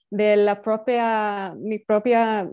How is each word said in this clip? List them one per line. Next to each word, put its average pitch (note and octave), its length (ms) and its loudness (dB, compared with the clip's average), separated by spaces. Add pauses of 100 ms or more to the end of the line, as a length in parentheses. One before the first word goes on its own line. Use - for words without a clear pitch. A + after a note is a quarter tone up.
(120)
de G#3 240 2
la G#3 260 2
propia, A3 960 -2
mi G#3+ 220 -6
propia A3 720 2